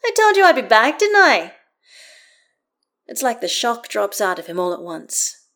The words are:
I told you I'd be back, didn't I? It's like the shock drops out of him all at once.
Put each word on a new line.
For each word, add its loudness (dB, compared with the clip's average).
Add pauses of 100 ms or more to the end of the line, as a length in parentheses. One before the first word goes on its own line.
I -2
told 4
you 4
I'd 6
be -4
back, 2
didn't 0
I? 2 (1500)
It's -10
like -4
the -8
shock -4
drops -4
out -2
of -14
him -8
all -2
at -10
once. -8